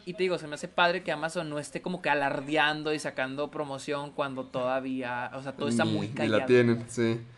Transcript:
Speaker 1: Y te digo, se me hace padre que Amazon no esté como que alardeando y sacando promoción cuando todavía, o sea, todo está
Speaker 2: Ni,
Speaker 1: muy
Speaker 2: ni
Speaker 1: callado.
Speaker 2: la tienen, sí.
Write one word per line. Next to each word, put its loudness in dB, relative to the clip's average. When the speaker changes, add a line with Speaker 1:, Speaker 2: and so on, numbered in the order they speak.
Speaker 1:
Y -6
te -2
digo, 2
se -8
me -6
hace -8
padre 2
que -2
Amazon -4
no -4
esté -8
como -4
que -2
alardeando 2
y -2
sacando -4
promoción -6
cuando -4
todavía, -2
o -8
sea, -8
todo -4
está 4
Speaker 2:
Ni, 2
Speaker 1:
muy -2
Speaker 2:
ni -8
Speaker 1:
callado. 2
Speaker 2:
la 2
tienen, 6
sí. 2